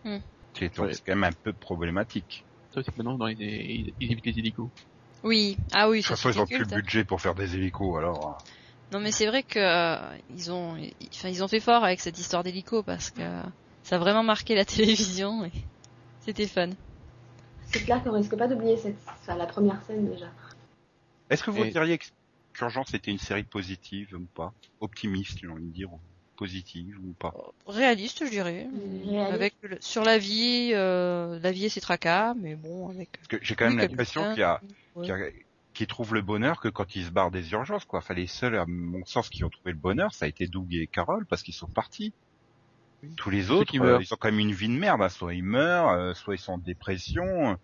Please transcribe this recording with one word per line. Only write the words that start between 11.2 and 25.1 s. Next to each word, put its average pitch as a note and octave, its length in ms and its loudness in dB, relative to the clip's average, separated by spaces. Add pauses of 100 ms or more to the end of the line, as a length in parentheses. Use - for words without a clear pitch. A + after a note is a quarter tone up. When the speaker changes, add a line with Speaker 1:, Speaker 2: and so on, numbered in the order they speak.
Speaker 1:
ils F#3 140 -2
ont G3 40 -2
fait A3 120 2
fort A#3 240 6
avec F#3 160 4
cette E3+ 180 -6
histoire F3+ 260 0
d'hélico F#3 380 -2
parce F3+ 300 -6
que - 100 -10 (600)
ça F3+ 140 0
a - 20 4
vraiment G3+ 240 6
marqué A3 320 2
la G3+ 100 6
<laughs> - 0 -
télévision G#3 800 2
et E3+ 60 -8 (680)
c'était G#3 260 -2
fun. F3+ 220 2 (1000)
Speaker 4:
C'est A3 160 -2
clair A#3+ 200 2
qu'on A#3 100 0
risque G#3 220 2
pas A#3 120 2
d'oublier A3+ 300 4
cette... G#3 200 -6 (100)
enfin, - 280 -10
la E3+ 100 -2
première G3+ 380 2
scène G#3+ 260 -2
déjà. F3 160 -8 (1040)
Speaker 2:
Est-ce D3 140 2
que - 80 -2
vous A2+ 140 2
Speaker 3:
Et A2 40 0
Speaker 2:
diriez D#3+ 300 2
que - 60 -12 (500)
qu'Urgence A#2+ 400 -4
était G#2 160 -2
une G2 80 -2
série G2+ 240 -2
positive G2 720 -8
ou F2 180 -10
pas ? E2 200 -8 (280)
Optimiste, F#2+ 580 -4